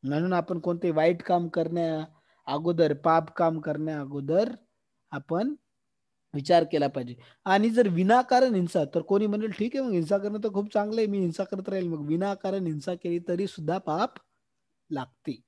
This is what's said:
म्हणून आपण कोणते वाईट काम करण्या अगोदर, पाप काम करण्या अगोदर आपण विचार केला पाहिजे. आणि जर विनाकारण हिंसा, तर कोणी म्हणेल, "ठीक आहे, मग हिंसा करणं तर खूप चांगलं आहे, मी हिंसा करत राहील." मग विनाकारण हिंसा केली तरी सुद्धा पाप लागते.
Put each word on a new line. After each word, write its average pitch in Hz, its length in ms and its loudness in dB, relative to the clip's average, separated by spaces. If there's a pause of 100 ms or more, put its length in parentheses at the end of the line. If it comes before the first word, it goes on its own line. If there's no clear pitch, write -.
म्हणून 156 300 0
आपण 175 260 0
कोणते 175 320 -2
वाईट 165 320 2
काम 175 260 0
करण्या 160 560 -2 (420)
अगोदर, 160 480 2
पाप 160 420 2
काम 165 240 2
करण्या 151 400 -6
अगोदर 143 500 -2 (640)
आपण 175 420 -4 (800)
विचार 156 380 4
केला 143 160 0
पाहिजे. 123 260 -8 (300)
आणि 202 260 4
जर 226 180 4
विनाकारण 240 680 4
हिंसा, 175 300 0
तर 156 160 -2
कोणी 202 260 2
म्हणेल, 208 240 -2
"ठीक 220 260 -4
आहे, 269 80 0
मग 233 80 -2
हिंसा 175 260 0
करणं 208 260 -4
तर 214 80 -2
खूप 202 220 -4
चांगलं 214 260 0
आहे, 214 60 2
मी 202 120 -2
हिंसा 180 260 -2
करत 190 240 -8
राहील." 185 200 -2
मग 151 180 -6
विनाकारण 190 600 -2
हिंसा 160 280 -4
केली 175 240 -4 (100)
तरी 180 180 -2
सुद्धा 170 320 -4
पाप 185 360 -2 (760)
लागते. 127 580 -10